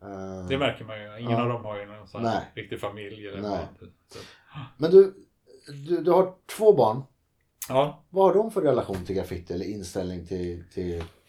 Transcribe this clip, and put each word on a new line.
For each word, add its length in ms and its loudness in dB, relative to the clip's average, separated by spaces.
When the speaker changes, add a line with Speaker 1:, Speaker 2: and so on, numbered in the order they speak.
Speaker 1:
Eh, 480 -12
Speaker 2:
Det 80 0
märker 280 -4
man 160 -14
ju. 180 -16
Ingen 120 -6
Speaker 1:
ja. 120 0
Speaker 2:
av 60 -2
dem 160 -6
har 140 -8
ju 60 -10
någon 220 -20
sån 160 -8
Speaker 1:
Nej. 180 -2
Speaker 2:
riktig 240 -10
familj 480 -12
eller 140 -12
Speaker 1:
Nej. 100 -6
Speaker 2:
barn. 380 -8
Så. 100 -18
Speaker 1:
Men 140 0
du, 220 10
du, 160 0
du 80 2
har 220 4
två 180 8
barn. 280 2
Speaker 2:
Ja. 400 0
Speaker 1:
Vad 180 4
har 160 4
de 80 -6
för 100 -2
relation 440 0
till 100 -6
graffiti 380 -6
eller 120 -6
inställning 640 -8
till, 360 -6
till 300 -6